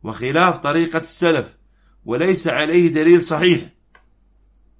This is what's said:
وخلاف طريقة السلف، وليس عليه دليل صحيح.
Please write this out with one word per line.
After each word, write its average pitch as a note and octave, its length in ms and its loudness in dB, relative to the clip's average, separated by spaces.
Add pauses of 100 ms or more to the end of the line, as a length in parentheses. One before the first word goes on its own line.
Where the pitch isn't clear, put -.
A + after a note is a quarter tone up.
وخلاف C#3 560 -2
طريقة E3 420 -2
السلف، E3 560 -2 (480)
وليس E3 440 -2
عليه D#3 400 2
دليل D#3+ 340 4
صحيح. E3 520 -2 (1040)